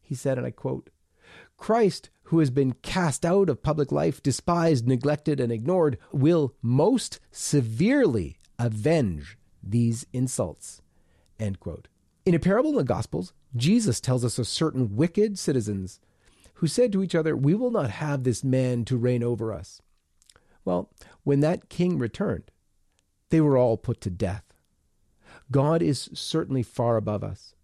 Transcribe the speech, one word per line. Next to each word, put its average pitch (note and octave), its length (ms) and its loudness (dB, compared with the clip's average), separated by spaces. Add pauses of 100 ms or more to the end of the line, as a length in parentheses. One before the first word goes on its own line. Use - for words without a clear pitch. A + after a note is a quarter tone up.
He - 140 -10
said, C3 240 -4
and B2 80 -6
I A#2+ 60 -8
quote, - 380 -8 (640)
"Christ, A3 540 0 (140)
who E3 140 0
has D3+ 120 4
been C3 240 0
cast - 500 -2
out F#3 240 2
of C3 160 -4
public D3+ 260 -2
life, D3 320 -2
despised, D#3+ 640 0
neglected, C#3+ 540 0
and A#2 100 0
ignored, C#3+ 480 0 (140)
will D3 500 2
most D3 560 2 (140)
severely C3+ 1040 0 (220)
avenge A2 760 0 (240)
these A#2 520 0
insults." B2 680 -6 (600)
End G2 180 -4
quote. - 300 -14 (360)
In F3+ 100 4
a D#3+ 40 2
parable A3+ 320 2
in D4 60 0
the E3+ 80 0
Gospels, - 480 -4 (240)
Jesus F3 440 2
tells B2+ 240 0
us A#2+ 140 -2
of A#2 80 -2
certain B2+ 480 -2
wicked F#3 440 0
citizens G#2 600 -4 (560)
who - 120 -2
said A#3 260 2
to F#3+ 100 0
each F3 120 -4
other, D#3+ 200 2
"We C#3 200 2
will B3 160 0
not E3+ 200 -2
have C#3+ 320 -4
this B2 220 -2
man B2+ 400 0
to C3 120 -2
reign A#2+ 280 0
over A2 280 -2
us." F#2 300 -14 (800)
Well, F3+ 260 -2 (340)
when C#3+ 160 2
that D#3 300 0
king F3 280 0
returned, A#2+ 520 -6 (800)
they E3 100 4
were C#3+ 160 4
all B2 200 4
put - 260 -6
to G2 80 -4
death. F#2 340 -4 (1080)
God D3 320 2
is D3 300 -2
certainly C3+ 500 -4
far A#2 340 0
above G#2 280 -4
us - 400 -14